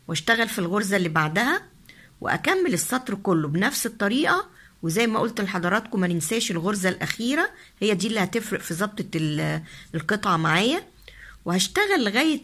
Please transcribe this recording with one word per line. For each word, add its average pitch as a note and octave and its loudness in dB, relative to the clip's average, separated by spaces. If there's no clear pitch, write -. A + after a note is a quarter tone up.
واشتغل A3+ 0
في A3 -6
الغرزة G3 0
اللي F3+ 2
بعدها، E3+ 0
وأكمل F4 2
السطر B3 -2
كله F3 2
بنفس G3 0
الطريقة. C4+ 0
وزي E3+ 2
ما A3 0
قلت A3+ -2
لحضراتكم، G3 0
ما F3+ 4
ننساش F3 0
الغرزة F#3 0
الأخيرة، B3 0
هي G#3 2
دي F#3 0
اللي A3+ 0
هتفرق G#3+ -2
في - -8
ظبطة G3+ -4
ال-، D#3 -2
القطعة G3 0
معايا. F3+ 2
وهشتغل C4+ 2
لغاية C4+ 2